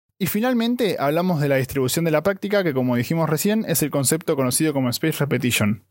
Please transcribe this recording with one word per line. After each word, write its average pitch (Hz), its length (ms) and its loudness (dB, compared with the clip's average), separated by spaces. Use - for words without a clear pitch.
Y 185 100 -2
finalmente, 233 720 0
hablamos 160 400 0
de 143 80 0
la 139 80 2
distribución 131 480 0
de 165 80 0
la 151 120 2
práctica, 202 380 0
que 165 120 0
como 127 240 0
dijimos 160 320 0
recién, 208 380 0
es 156 140 0
el 151 80 0
concepto 151 460 0
conocido 135 380 0
como 131 160 0
Space 156 280 -2
Repetition. 120 720 0